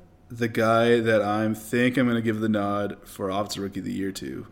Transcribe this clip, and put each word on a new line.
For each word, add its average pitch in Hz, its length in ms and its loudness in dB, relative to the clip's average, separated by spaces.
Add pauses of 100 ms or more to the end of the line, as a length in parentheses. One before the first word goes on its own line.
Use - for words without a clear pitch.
(280)
the 117 200 -2
guy 117 520 4
that 113 220 4
I 107 320 0
think 123 420 0
I'm 127 100 4
gonna 117 140 0
give 110 200 0
the 110 80 2
nod 101 580 -2
for 98 240 -6
offensive 101 320 -4
rookie 98 180 -6
of 95 60 -10
the 95 60 -4
year 98 200 -4
to. - 400 -10